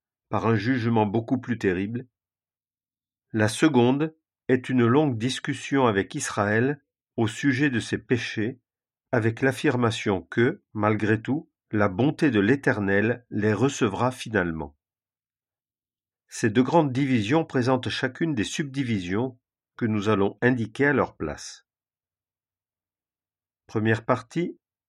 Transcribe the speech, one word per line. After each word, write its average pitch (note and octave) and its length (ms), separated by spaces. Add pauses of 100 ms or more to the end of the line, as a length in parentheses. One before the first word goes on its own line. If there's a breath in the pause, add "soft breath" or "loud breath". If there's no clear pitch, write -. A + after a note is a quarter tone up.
(280)
par G2+ 180
un A2+ 80
jugement A2+ 520
beaucoup A2+ 320
plus B2 180
terrible. G2+ 500 (1300)
La G#2+ 160
seconde C#3 640 (340)
est C3 200
une B2+ 160
longue C3 320
discussion C3 720
avec G2 280
Israël A#2 720 (320)
au A#2 100
sujet C3+ 440
de A#2 100
ses - 160
péchés, A#2 640 (520)
avec A2+ 280
l'affirmation A#2+ 800
que, - 420 (120)
malgré G#2+ 480
tout, C#3 280 (200)
la G#2 180
bonté C#3 420
de G#2+ 100
l'Éternel G#2+ 880
les G#2+ 240
recevra A#2 580
finalement. E2+ 640 (1500)
Ces - 220
deux G#2 140
grandes D#3 320
divisions C3 500
présentent B2+ 460
chacune D3 440
des B2+ 100
subdivisions A#2+ 960 (380)
que - 80
nous G#2+ 240
allons G2+ 320
indiquer B2 460
à D3 80
leur G#2 200
place. - 520 (2000)
Première A2 400
partie, - 520 (300)